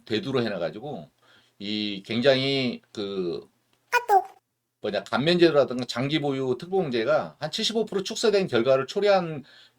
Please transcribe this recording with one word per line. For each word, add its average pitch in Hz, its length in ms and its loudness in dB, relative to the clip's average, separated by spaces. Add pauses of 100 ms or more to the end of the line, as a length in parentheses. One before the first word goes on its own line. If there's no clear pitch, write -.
대두로 117 380 -2
해놔가지고 101 680 -6 (500)
이 104 460 -6
굉장히 131 760 2 (100)
그 98 580 -6 (1300)
뭐냐, 101 240 -4
감면제도라든가 143 800 4
장기 143 340 -2
보유 135 400 -2
특보공제가 139 800 0
한 147 120 -6
칠십오 220 340 -2
프로 196 180 -4
축소된 202 440 0
결과를 131 400 2
초래한 185 560 0 (360)